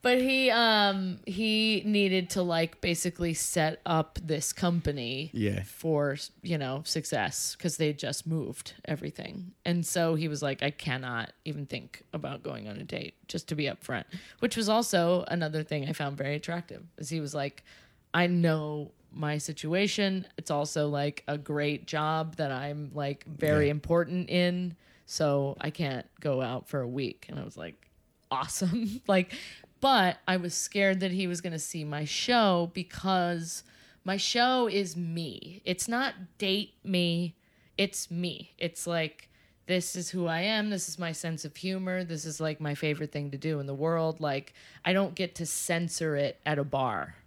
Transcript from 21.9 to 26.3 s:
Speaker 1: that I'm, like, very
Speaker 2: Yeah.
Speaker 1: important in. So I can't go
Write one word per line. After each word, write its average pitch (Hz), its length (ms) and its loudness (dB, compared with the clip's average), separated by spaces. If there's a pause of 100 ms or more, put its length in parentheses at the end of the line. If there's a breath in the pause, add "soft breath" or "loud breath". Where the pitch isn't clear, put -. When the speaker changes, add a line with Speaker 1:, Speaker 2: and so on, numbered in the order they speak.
Speaker 1:
that 147 120 0
I'm, 143 420 -6
like, 143 320 -4
very 151 420 2
Speaker 2:
Yeah. 143 40 4
Speaker 1:
important 170 600 0
in. 180 440 2 (320 soft breath)
So 143 540 2
I 151 100 -2
can't 139 360 -2 (120)
go 131 240 0